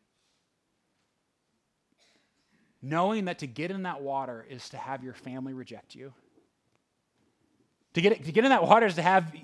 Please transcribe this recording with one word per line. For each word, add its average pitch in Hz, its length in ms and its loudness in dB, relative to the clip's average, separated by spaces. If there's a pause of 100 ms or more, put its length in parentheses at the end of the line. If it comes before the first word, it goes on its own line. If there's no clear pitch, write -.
(2750)
Knowing 185 420 0
that 180 140 -6
to 147 80 -10
get 143 240 -8
in 196 140 -8
that 151 180 -8
water 131 480 -6
is 127 180 -16
to 135 80 -18
have 127 260 -10
your 127 120 -12
family 131 400 -12
reject 120 400 -18
you. 131 180 -20 (1800)
To 170 60 0
get, 196 240 2
to 160 60 -8
get 220 140 4
in 269 60 6
that 220 120 4
water 220 240 8
is 180 80 0
to 165 80 -2
have 180 420 4